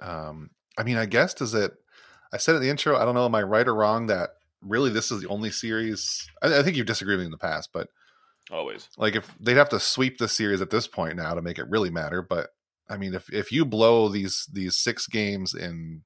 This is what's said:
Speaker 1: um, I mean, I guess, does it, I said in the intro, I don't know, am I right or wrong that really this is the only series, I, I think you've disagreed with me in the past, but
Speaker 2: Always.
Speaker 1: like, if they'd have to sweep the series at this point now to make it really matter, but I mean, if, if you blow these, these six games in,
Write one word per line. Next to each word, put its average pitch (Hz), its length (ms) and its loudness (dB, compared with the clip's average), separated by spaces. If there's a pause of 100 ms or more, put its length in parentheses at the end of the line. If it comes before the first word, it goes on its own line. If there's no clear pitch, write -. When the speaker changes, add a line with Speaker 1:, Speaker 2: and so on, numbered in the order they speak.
Speaker 1:
um, 78 500 -10 (280)
I 110 60 -2
mean, 120 120 0
I 113 100 0
guess, 117 280 2
does 117 200 -4
it, 101 180 2 (600)
I - 60 -4
said 165 180 4
in 135 60 0
the 131 80 2
intro, 143 260 2
I 113 80 2
don't 123 100 2
know, 123 120 2
am 113 80 2
I 107 80 2
right 107 260 4
or 113 60 2
wrong 110 320 2
that 92 240 0 (320)
really 113 280 2
this 107 220 0
is 104 80 -4
the 90 80 -8
only 104 220 -4
series, 110 760 -4 (160)
I, 147 160 4
I 143 40 6
think 165 140 0
you've 120 100 0
disagreed 101 320 0
with 90 60 -4
me - 20 -6
in 80 40 -8
the 80 80 -12
past, 78 340 -4
but 85 160 -6 (600)
Speaker 2:
Always. 73 460 -8
Speaker 1:
like, 107 180 0
if - 240 -4
they'd 120 180 2
have 143 140 8
to 104 100 0
sweep 131 380 0
the 113 100 0
series 101 340 0
at 92 80 -4
this 104 160 0
point 82 300 -6
now 82 180 -4
to 85 80 -4
make 85 160 -6
it 64 100 -8
really 98 220 0
matter, 82 320 -4
but 85 280 -4 (380)
I 107 80 -8
mean, 98 180 -6
if, - 180 -10
if 104 200 -4
you 156 120 2
blow 113 440 6
these, 98 440 -4
these 92 240 -2
six - 300 -2
games 101 480 -4
in, 82 520 -10